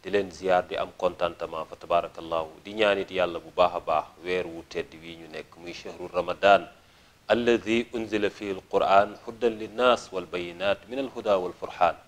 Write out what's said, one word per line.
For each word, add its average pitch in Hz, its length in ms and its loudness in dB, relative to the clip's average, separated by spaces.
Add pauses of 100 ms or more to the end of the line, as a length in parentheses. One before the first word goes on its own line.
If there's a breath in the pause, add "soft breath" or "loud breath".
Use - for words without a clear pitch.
di 95 60 -8
leen 95 220 0
ziyaar, 90 360 2
di - 100 -6
am 92 200 -4
contentement, 82 680 -4
fa - 80 -16
tabarakallahu, 82 720 -2 (160)
di 101 100 -12
ñaanit 101 380 2
Yàlla 87 280 -2
bu 80 120 -16
baax 87 240 4
a 85 40 -2
baax 78 260 0 (180)
weer 90 240 -2
wu 82 220 -12
tedd 82 180 -6 (140)
wi 82 180 -16
ñu 82 80 -18
nekk, 78 300 -14
muy 85 160 -14
shahru 87 400 -12
Ramadan, 87 500 4 (640 soft breath)
alladi 117 640 2
unzila 104 380 -2
fihi 101 220 -8
al-Quran 98 760 2
hudan 113 340 -2
linnas 113 540 2
wal 92 120 -4
bayinat 90 600 -4
min 127 120 -8
al-huda 110 380 0
wal 90 220 -2
furhan. - 360 0 (120)